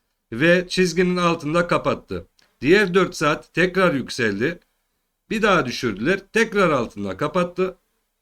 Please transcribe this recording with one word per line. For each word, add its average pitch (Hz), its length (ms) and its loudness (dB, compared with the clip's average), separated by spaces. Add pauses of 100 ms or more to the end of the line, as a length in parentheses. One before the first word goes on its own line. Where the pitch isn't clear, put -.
(320)
Ve 175 360 2
çizginin 180 480 0
altında 170 500 0
kapattı. 123 600 -4 (340)
Diğer 180 340 4
dört 180 220 2
saat 156 380 -2
tekrar 180 400 2
yükseldi. 120 640 -2 (720)
Bir 208 120 -2
daha 180 240 2
düşürdüler. 120 540 -2 (120)
Tekrar 208 380 2
altında 101 460 -4
kapattı. 180 600 -2 (460)